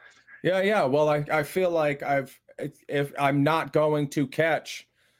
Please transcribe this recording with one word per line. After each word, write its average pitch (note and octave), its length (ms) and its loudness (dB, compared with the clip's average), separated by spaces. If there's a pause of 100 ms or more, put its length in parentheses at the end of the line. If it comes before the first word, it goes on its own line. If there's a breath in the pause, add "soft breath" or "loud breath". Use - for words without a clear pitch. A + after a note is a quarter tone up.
(440 loud breath)
Yeah, F#3 180 0
yeah. G3 220 2
Well, D3 260 2
I, D3 220 0
I D#3 100 2
feel F3+ 300 -2
like D3+ 320 0
I've, C#3 360 -2 (200)
if, - 280 -12
if C#3+ 300 -2
I'm C#3+ 260 2
not D#3 300 0
going D3+ 360 2
to C#3 180 -2
catch - 600 -2 (320)